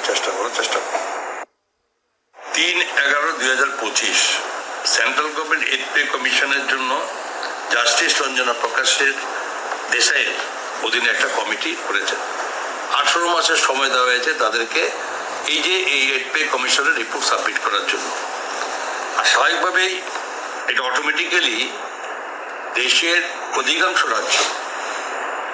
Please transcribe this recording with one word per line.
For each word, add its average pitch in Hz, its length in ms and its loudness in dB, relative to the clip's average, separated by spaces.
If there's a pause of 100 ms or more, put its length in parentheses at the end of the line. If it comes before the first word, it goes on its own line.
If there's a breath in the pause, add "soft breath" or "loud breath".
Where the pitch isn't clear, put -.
চেষ্টা - 220 0
করার - 280 -2
চেষ্টা - 260 0
করব। - 100 -4 (1600)
তিন 175 220 2 (280)
এগারো 143 280 2
দুই 156 160 -2
হাজার 135 220 4 (100)
পঁচিশ 104 400 0 (640)
সেন্ট্রাল 131 520 2
গভর্নমেন্ট 156 320 0
এইট 139 160 0 (100)
পে 139 60 4 (120)
কমিশনের 135 540 2
জন্য 131 240 0 (800)
জাস্টিস 123 420 4 (100)
রঞ্জনা 131 400 2
প্রকাশের 139 520 4 (760)
দেশাইয়ের - 460 2 (460)
অধীনে 117 280 0
একটা 113 180 2
কমিটি 110 420 -2 (180)
করেছেন। 98 320 -2 (800)
আঠারো 165 280 2
মাসের 160 280 4
সময় 135 380 2
দেওয়া 127 160 4
হয়েছে 127 240 2
তাদেরকে 117 480 0 (720)
এই 156 100 0
যে 180 120 2 (200)
এই 135 80 4 (100)
এইট 131 200 -2
পে 156 80 2 (120)
কমিশনের 135 500 2
রিপোর্ট 110 240 -4
সাবমিট 104 380 0
করার 104 220 0
জন্য। 95 220 -2 (1120)
আর - 60 2
স্বাভাবিকভাবেই 185 680 4 (760)
এটা 123 140 2
অটোমেটিক্যালি 151 760 2 (1160)
দেশের 165 460 4 (400)
অধিকাংশ 180 440 4
রাজ্য, - 320 2 (1160)